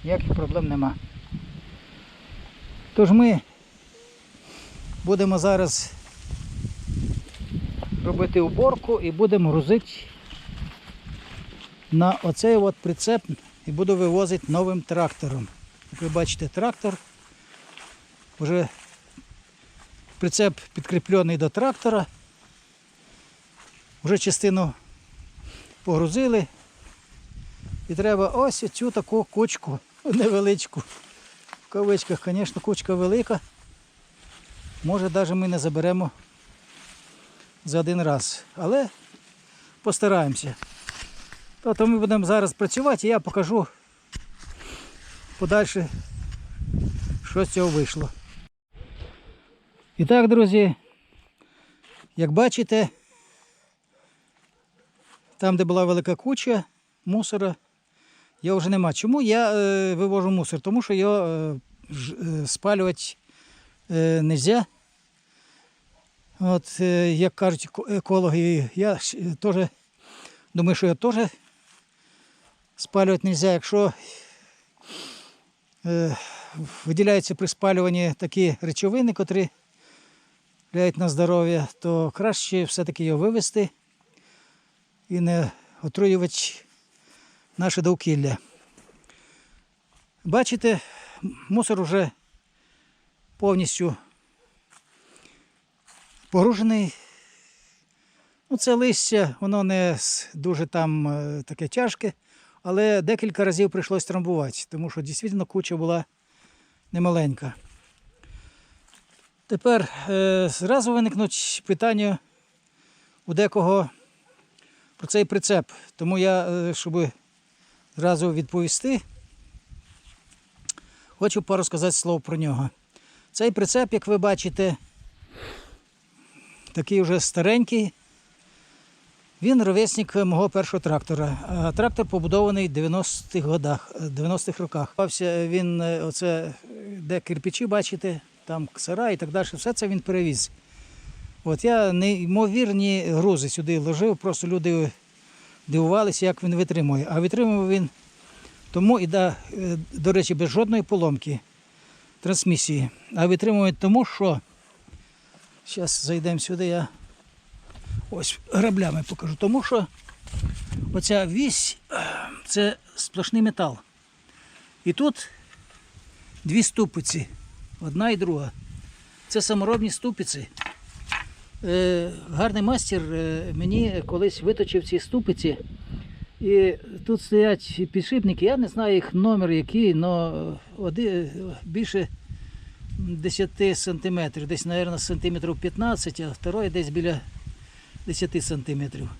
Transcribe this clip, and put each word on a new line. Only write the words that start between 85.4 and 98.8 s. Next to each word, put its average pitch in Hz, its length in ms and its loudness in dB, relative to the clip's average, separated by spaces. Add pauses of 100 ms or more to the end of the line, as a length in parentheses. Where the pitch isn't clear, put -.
отруювати 185 520 2 (1200)
наше 180 240 0
довкілля. 151 540 0 (1900)
Бачите, 220 560 2 (680)
мусор 214 320 0
уже 175 300 2 (1300)
повністю 180 600 0 (2250)
погружений. 208 640 4 (1600)
Ну, 269 60 0
це 247 180 2
листя, 214 640 2